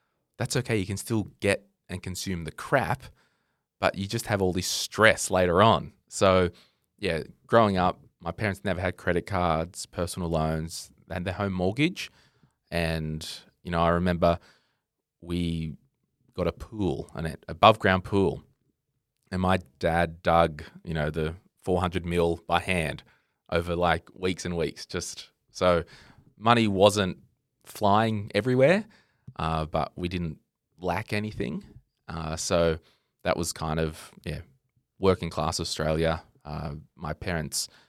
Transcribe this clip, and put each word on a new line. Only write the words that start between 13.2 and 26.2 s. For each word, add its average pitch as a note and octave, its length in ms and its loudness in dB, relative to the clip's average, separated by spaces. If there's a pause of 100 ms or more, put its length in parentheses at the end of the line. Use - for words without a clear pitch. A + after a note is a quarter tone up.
you F2+ 80 -8
know, E2+ 100 0
I E2+ 80 4
remember F2 500 2 (840)
we E2+ 520 -4 (640)
got F2 120 -2
a E2+ 40 -2
pool, F#2 640 -4
an D#2+ 200 -6 (120)
above G#2 320 6
ground F#2 240 4
pool, F#2+ 400 0 (880)
and F#2 100 -2
my F#2 180 4 (200)
dad E2+ 440 0
dug, E2 400 4 (200)
you E2 100 -8
know, D#2 160 0
the D#2+ 260 -4 (260)
four F2+ 200 2
hundred F2+ 240 -2
mil E2+ 420 0
by E2+ 120 2
hand E2 440 -2 (480)
over, E2+ 240 0
like, E2+ 380 0
weeks F#2 320 -4
and F2 100 -4
weeks. E2 300 -4
Just - 440 -10 (220)
so F2 320 2 (540)